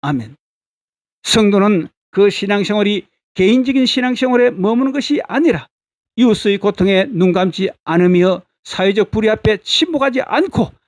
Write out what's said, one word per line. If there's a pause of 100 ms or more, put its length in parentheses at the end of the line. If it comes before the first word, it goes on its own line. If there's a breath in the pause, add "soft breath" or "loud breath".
아멘. (880)
성도는 (240)
그
신앙생활이 (280)
개인적인
신앙생활에
머무는
것이
아니라, (480)
이웃의
고통에
눈감지 (140)
않으며 (220)
사회적
불의
앞에
침묵하지
않고 (160)